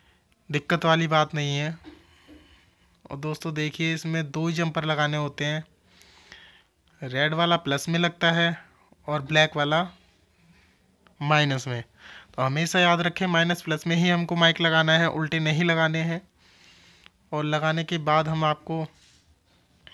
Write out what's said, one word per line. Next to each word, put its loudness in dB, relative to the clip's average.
दिक्कत -2
वाली 4
बात 2
नहीं -2
है। -8
और -14
दोस्तों -6
देखिए, -4
इसमें -4
दो -2
ही -2
जंपर -2
लगाने 0
होते -6
हैं, -4
रेड -2
वाला 2
प्लस -4
में 0
लगता 0
है 0
और -4
ब्लैक 2
वाला 0
माइनस 2
में। -6
तो -4
हमेशा 0
याद 4
रखें, -2
माइनस 2
प्लस -4
में 2
ही 4
हमको 0
माइक 4
लगाना 4
है, 4
उल्टे -2
नहीं 0
लगाने 2
हैं। -4
और -2
लगाने 0
के -4
बाद 2
हम -2
आपको, -2